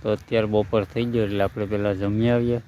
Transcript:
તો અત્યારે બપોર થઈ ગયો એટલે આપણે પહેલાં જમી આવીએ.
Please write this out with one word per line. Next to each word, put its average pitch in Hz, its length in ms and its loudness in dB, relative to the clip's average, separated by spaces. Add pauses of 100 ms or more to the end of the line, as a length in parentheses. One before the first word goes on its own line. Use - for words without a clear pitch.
તો - 140 -6
અત્યારે 110 400 0
બપોર 104 280 2 (100)
થઈ 120 200 -2
ગયો 113 140 2
એટલે 101 180 0
આપણે 101 280 -4
પહેલાં 101 280 0
જમી 107 340 2
આવીએ. 120 340 0